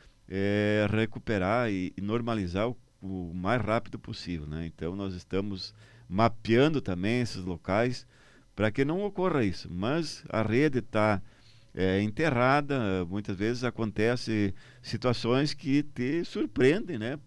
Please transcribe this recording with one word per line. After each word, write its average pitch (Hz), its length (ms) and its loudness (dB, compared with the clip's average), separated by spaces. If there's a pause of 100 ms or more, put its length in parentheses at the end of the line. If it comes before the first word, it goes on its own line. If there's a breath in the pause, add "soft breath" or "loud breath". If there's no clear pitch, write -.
(280 soft breath)
é, 104 600 2
recuperar 110 800 0
e, 92 260 -2
e 90 60 -8
normalizar 107 640 0
o, 123 100 -6 (240)
o 92 340 -8
mais 98 260 0
rápido 110 380 -2
possível, 85 480 -8
né? 78 180 -6
Então 82 300 -6
nós 98 180 -6
estamos 95 600 -6 (340 loud breath)
mapeando 117 720 4
também 101 400 0
esses 101 220 -6
locais 98 640 -2 (480 soft breath)
pra 104 160 2
que 135 120 2
não 170 200 0
ocorra 180 400 0
isso, 95 280 -2
mas 131 580 -2
a 110 120 0
rede 120 400 2
tá, 107 400 2 (520 soft breath)
é, 95 280 2
enterrada, 127 1040 2
muitas 98 320 -6
vezes 117 260 -2
acontece 110 920 0 (260 loud breath)
situações 123 720 0
que 143 300 0
te 143 420 -4
surpreendem, 170 720 2
né? 123 300 -6